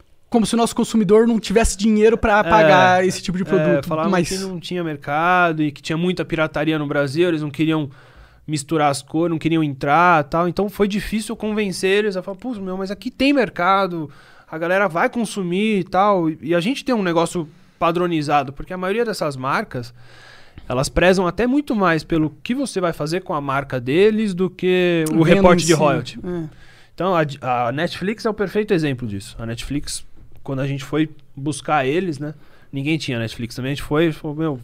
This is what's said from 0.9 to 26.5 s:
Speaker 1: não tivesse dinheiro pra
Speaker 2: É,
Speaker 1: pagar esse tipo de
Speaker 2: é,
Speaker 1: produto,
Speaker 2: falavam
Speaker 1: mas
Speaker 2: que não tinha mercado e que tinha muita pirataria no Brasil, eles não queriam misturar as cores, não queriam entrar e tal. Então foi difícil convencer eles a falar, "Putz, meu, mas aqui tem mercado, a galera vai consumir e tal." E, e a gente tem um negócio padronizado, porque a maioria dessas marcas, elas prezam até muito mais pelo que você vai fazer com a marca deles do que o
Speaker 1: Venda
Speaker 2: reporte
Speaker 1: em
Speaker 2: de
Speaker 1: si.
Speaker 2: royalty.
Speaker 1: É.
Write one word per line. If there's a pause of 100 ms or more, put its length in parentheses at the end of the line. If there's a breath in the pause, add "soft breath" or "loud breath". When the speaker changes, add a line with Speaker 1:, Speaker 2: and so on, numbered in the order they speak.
Speaker 1:
não
tivesse
dinheiro
pra
Speaker 2:
É,
Speaker 1:
pagar
esse
tipo
de
Speaker 2:
é,
Speaker 1:
produto,
Speaker 2:
falavam
Speaker 1:
mas
Speaker 2:
que
não
tinha
mercado
e
que
tinha
muita
pirataria
no
Brasil,
eles
não
queriam (560 soft breath)
misturar
as
cores,
não
queriam
entrar
e
tal.
Então
foi
difícil
convencer
eles
a
falar,
"Putz,
meu,
mas
aqui
tem
mercado, (420 soft breath)
a
galera
vai
consumir
e
tal."
E,
e
a
gente
tem
um
negócio (300)
padronizado,
porque
a
maioria
dessas
marcas, (760 soft breath)
elas
prezam
até
muito
mais
pelo (120)
que
você
vai
fazer
com
a
marca
deles
do
que
o
Speaker 1:
Venda
Speaker 2:
reporte
Speaker 1:
em
Speaker 2:
de
Speaker 1:
si.
Speaker 2:
royalty.
Speaker 1:
É. (500 soft breath)